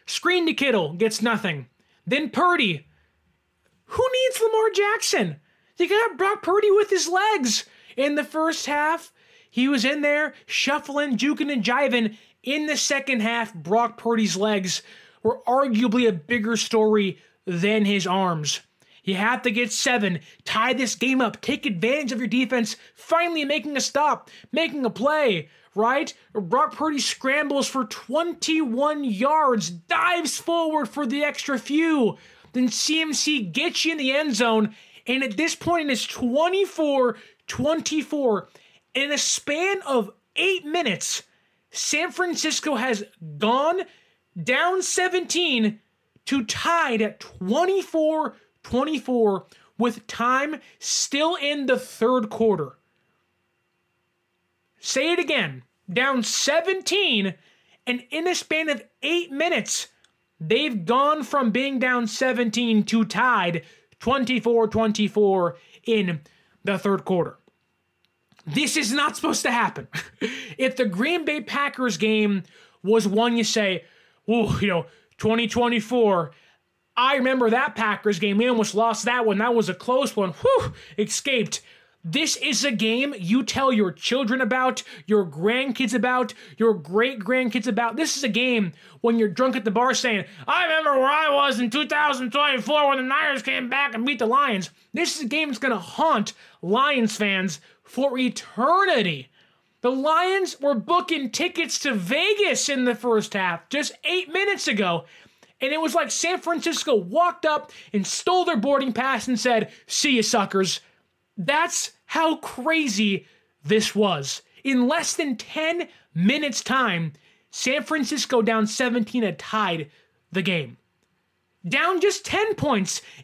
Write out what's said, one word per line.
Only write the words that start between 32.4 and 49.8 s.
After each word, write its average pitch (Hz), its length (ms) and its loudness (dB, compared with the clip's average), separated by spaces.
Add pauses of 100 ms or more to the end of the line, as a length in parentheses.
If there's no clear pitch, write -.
Then 254 160 2
C 311 320 -2
M 311 140 -2
C 294 260 0
gets 226 440 -2
you 320 80 0
in 311 60 -4
the 262 140 0
end 294 220 0
zone. 220 400 2 (320)
And 262 160 -2
at 214 140 -6
this 320 180 0
point, 330 340 -2
it 262 40 0
is - 140 -4
twenty-four 294 1080 0 (300)
twenty-four. 285 1000 -2 (460)
In 277 180 -2
a 285 60 0
span 370 640 -2
of 247 280 -2 (260)
eight 359 300 0
minutes, 294 560 -2 (480)
San - 400 -2
Francisco 311 640 -2
has 220 300 -2 (340)
gone 285 440 2 (580)
down 330 420 0
seventeen 339 960 0 (460)
to 269 180 -2
tied 294 560 0
at 214 200 -4
twenty-four 311 1160 0 (280)
twenty-four 247 840 0 (320)
with 233 300 -2